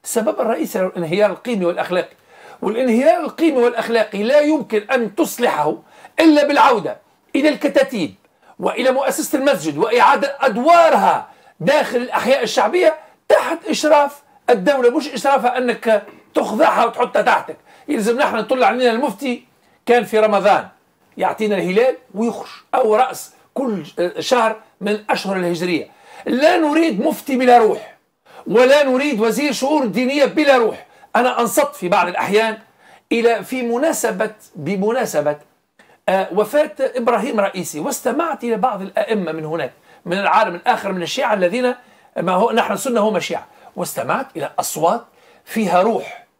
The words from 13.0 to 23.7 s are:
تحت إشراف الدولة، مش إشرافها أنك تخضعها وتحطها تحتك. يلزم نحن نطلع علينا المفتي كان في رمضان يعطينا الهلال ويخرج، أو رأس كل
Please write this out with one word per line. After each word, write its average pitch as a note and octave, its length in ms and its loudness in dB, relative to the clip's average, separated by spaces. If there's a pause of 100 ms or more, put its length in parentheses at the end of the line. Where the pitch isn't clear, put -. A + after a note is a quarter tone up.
تحت D#4+ 280 2 (120)
إشراف D4 520 2 (280)
الدولة، B3 400 2
مش C#4+ 240 -2
إشرافها B3 440 0
أنك A3+ 460 0 (300)
تخضعها A3 520 2
وتحطها B3 360 -2
تحتك. - 360 -2 (300)
يلزم A#3 300 0
نحن A#3+ 180 -2
نطلع A#3 320 0
علينا A#3+ 240 2
المفتي B3 520 -4 (420)
كان A#3+ 180 4
في A3 160 -2
رمضان G3+ 480 2 (500)
يعطينا G#3 380 -2
الهلال F#3+ 400 2 (200)
ويخرج، A3+ 340 -6 (260)
أو A3 200 2
رأس G#3+ 380 -2 (200)
كل A3 300 -4 (360)